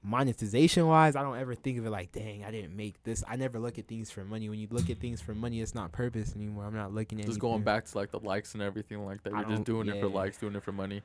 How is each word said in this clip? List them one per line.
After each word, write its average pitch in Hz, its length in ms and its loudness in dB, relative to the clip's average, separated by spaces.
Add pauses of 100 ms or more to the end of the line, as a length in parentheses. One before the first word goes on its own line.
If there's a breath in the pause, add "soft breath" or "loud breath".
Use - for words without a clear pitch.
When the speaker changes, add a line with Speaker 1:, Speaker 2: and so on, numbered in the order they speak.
Speaker 1:
monetization 123 840 4
wise, 160 300 8
I 139 80 0
don't 131 140 -4
ever 127 180 -4
think 127 220 -2
of 113 80 -2
it 113 40 -2
like, 92 220 -4
"Dang, 104 320 -8
I 104 80 -8
didn't 98 240 -8
make 104 280 -8
this." 113 220 -2
I 117 120 -4
never 131 200 -2
look 117 220 -4
at - 80 -10
things 113 240 -8
for 98 140 -8
money. 110 240 -4
When 107 100 -4
you 107 100 -6
look 117 200 2
at 120 100 -4
things 117 220 -4
for 110 120 -8
money, 113 280 -2
it's 110 120 -4
not 95 200 -6
purpose 117 420 -2
anymore. 104 300 -6
I'm 107 100 -6
not 101 180 -4
looking 110 280 -4
at 104 40 -4
Speaker 2:
Just 107 140 -2
going 117 140 2
Speaker 1:
anything. 107 120 2
Speaker 2:
back 110 200 4
to, - 120 -6
like, 101 140 -2
the - 80 -4
likes 104 340 -2
and 107 80 -4
everything 104 440 -4
like 98 180 -8
that. 101 100 -4
Speaker 1:
I 104 80 2
Speaker 2:
You're 110 100 -2
just 107 120 2
Speaker 1:
don't, 113 220 0
Speaker 2:
doing 104 100 0
it 101 60 0
for 104 80 4
Speaker 1:
yeah. 98 40 -4
Speaker 2:
likes, 98 240 0
doing 101 180 -4
it 101 80 -6
for 98 100 -6
money. 98 320 -4